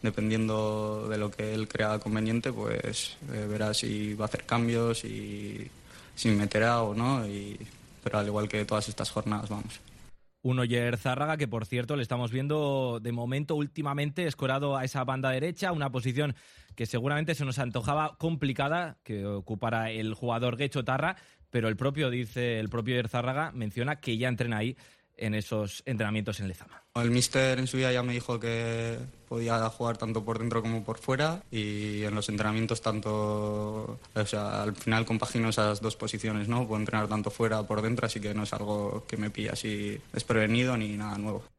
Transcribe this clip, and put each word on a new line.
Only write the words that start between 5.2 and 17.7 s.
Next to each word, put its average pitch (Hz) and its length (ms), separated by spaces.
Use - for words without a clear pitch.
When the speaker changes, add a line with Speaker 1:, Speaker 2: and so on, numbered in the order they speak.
Speaker 1:
si - 180
meterá 107 500
o 110 120
no, 120 320
y, 101 320
pero 107 160
al 101 80
igual 104 220
que 104 160
todas 107 240
estas - 200
jornadas, 104 400
vamos. 104 300
Speaker 2:
Un 127 160
Oyer 120 380
Zárraga 139 380
que, 147 120
por 110 180
cierto, 123 320
le 131 60
estamos 120 280
viendo 135 680
de 117 100
momento 131 440
últimamente 147 720
escorado 139 500
a 131 80
esa 131 180
banda 131 280
derecha, 175 420
una 143 180
posición 131 440
que 117 100
seguramente 147 500
se 147 80
nos 131 160
antojaba 135 580